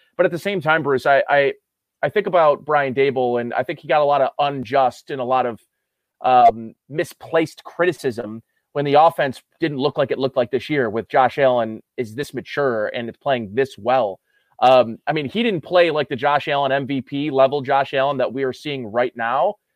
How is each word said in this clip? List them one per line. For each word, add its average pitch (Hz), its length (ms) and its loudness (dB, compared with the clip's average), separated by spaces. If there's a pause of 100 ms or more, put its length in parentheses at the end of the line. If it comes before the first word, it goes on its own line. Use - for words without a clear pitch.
(160)
But 180 100 2
at 165 60 0
the 170 60 -8
same 196 220 -4
time, 156 240 0
Bruce, 135 220 0
I, 139 220 4
I, 143 260 2 (460)
I 147 80 -2
think 196 200 -2
about 156 360 2
Brian 143 300 0
Daboll, 127 460 0
and 120 120 -6
I 127 120 -2
think 156 160 -8
he 139 80 -16
got 156 120 2
a 147 40 2
lot 143 160 2
of 131 180 2
unjust 135 720 -2
and 135 100 -8
a 127 40 -4
lot 127 220 0
of, 117 140 -8 (600)
um, 117 540 4 (140)
misplaced - 760 -4
criticism 117 800 -4 (300)
when 143 120 -2
the 143 100 0
offense 151 480 2 (160)
didn't 147 200 -4
look 143 200 -2
like 143 140 0
it - 60 -4
looked 131 180 -2
like 123 160 0
this 131 180 -4
year 135 200 0
with 107 180 -6
Josh 139 300 2
Allen 120 440 0 (140)
is 110 180 -8
this 143 200 -8
mature 123 540 -4
and 117 200 -8
it's 110 100 -14
playing 120 360 -4
this 131 220 -2
well. 107 440 0 (400)
Um, 120 380 4 (100)
I 143 40 -4
mean, 151 160 -4
he 208 140 -4
didn't 208 200 -2
play 175 280 2
like 147 180 -2
the 139 80 -6
Josh 143 300 0
Allen 143 240 -2
M 139 160 0
V 135 140 -4
P 143 300 -6
level 135 320 2
Josh 139 320 -2
Allen 139 240 0
that 120 140 -2
we 135 120 -4
are 131 80 -2
seeing 135 340 -10
right 117 300 -2
now 131 380 -2 (220)